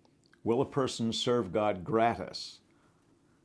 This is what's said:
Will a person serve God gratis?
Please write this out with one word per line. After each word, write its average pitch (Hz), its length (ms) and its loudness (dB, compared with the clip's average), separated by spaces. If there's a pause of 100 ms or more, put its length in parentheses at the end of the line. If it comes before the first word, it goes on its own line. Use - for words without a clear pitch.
(440)
Will 117 180 2
a 135 40 0
person 123 460 -2
serve 113 400 0
God 92 320 0
gratis? 110 760 0 (840)